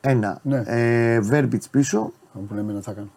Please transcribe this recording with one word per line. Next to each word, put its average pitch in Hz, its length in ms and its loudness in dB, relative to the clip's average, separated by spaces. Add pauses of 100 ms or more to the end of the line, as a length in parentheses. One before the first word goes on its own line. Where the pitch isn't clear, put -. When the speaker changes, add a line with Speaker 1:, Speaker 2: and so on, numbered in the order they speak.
Speaker 1:
Ένα. 113 420 0
Speaker 2:
Ναι. 135 240 0
Speaker 1:
Ε, 117 540 2
Βέρμπιτς 113 480 0
πίσω. 196 440 0 (140)
Speaker 2:
Αυτό - 120 -18 (100)
που 104 60 -10
λέμε 107 180 -6
να 101 80 -6
θα 101 120 -12
κάνω. 101 240 -12